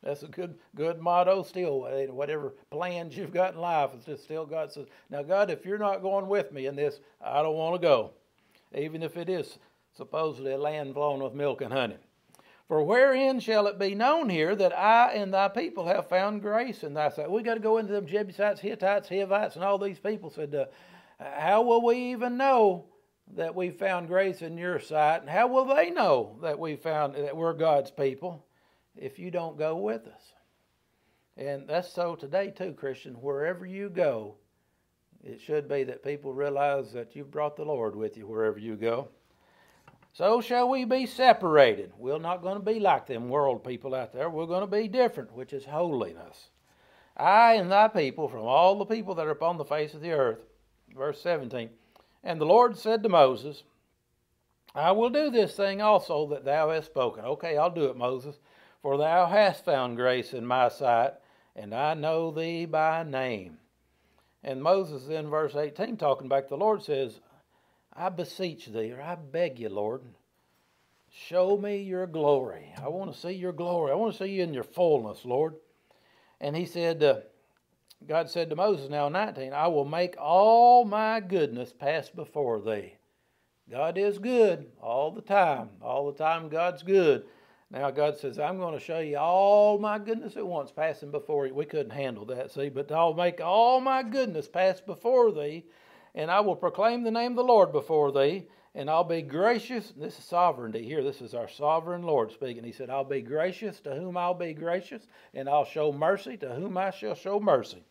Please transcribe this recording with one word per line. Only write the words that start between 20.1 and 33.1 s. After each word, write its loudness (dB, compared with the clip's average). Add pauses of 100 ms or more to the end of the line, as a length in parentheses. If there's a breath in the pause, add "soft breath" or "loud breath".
Said, -10
uh, 0 (540 loud breath)
"How 0
will 4
we 4 (160)
even -4
know 4 (480 soft breath)
that -6
we've -4
found -2
grace 0
in -10
your -4
sight? 2
And -16
how 2
will 2
they 4
know 2
that -4
we -6
found, -2
that -6
we're -2
God's 2
people -4 (500)
if -14
you -12
don't -6
go -4
with -6
us?" -20 (1040)
And -10
that's -4
so -6
today -4
too, -10
Christian. -10